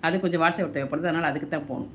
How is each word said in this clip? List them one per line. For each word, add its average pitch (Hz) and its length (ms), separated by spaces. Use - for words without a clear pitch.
அது 170 180
கொஞ்சம் 175 220
WhatsApp 165 40
தேவைப்படுது, 156 520
அதனால 165 280
அதுக்கு 147 220
தான் 151 180
போகணும். 131 300